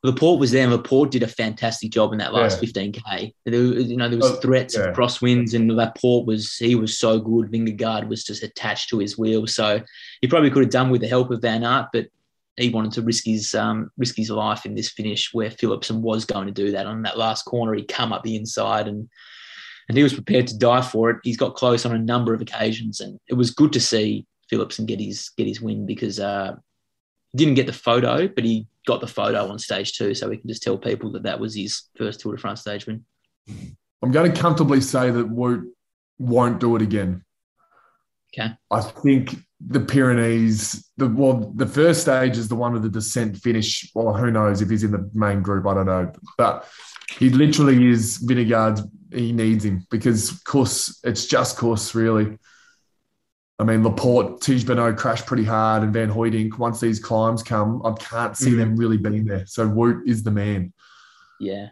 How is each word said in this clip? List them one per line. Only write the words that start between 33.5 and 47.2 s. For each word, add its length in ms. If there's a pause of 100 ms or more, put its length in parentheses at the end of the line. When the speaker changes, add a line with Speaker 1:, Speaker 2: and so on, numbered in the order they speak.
Speaker 2:
I'm 80
gonna 220
comfortably 480
say 320
that 180
Wout 320 (560)
won't 400
do 160
it 80
again. 400 (1120)
Speaker 1:
Okay. 180 (180)
Speaker 2:
I 100
think 560 (240)
the 200
Pyrenees, 1160
the, 100
well, 480
the 120
first 360
stage 340
is 120
the 80
one 160
with 100
the 60
descent 480
finish. 580
Well, 180
who 200
knows 280
if 100
he's 120
in 80
the 240
main 280
group? 260
I 60
don't 120
know. 240 (260)
But 300 (500)
he 140